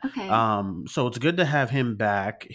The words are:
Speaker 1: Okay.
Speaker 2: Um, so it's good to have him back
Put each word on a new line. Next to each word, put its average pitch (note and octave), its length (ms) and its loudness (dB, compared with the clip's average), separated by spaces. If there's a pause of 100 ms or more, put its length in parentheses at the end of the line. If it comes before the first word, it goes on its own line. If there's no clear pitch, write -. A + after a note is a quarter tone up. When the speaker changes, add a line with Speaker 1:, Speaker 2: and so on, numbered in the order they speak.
Speaker 1:
Okay. A#3+ 240 -8
Speaker 2:
Um, G2+ 580 2
so C3 200 -2
it's A#2+ 100 -4
good E3 220 0
to F3 80 4
have C#3 240 2
him B2+ 260 0
back G#2 580 -2